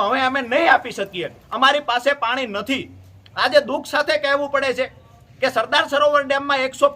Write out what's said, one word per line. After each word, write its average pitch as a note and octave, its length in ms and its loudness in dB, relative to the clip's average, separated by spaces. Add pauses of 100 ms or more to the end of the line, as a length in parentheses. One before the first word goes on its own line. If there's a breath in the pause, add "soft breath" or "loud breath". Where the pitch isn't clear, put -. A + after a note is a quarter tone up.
હવે B3+ 160 0
અમે C4 200 0
નહીં C4 300 0
આપી B3+ 280 0
શકીએ, F#3 280 -6 (240)
અમારી C#4 380 2
પાસે A#3+ 220 0 (120)
પાણી B3 240 -2
નથી. G#3+ 360 -6 (520)
આજે C4 240 4 (100)
દુઃખ C#4+ 220 -4
સાથે D4 320 0
કહેવું C#4 300 0
પડે C4+ 240 0
છે B3+ 80 -2 (560)
કે B3+ 140 0
સરદાર D4 340 0
સરોવર C#4+ 360 2
ડેમમાં C#4 420 0
એકસો C#4+ 280 2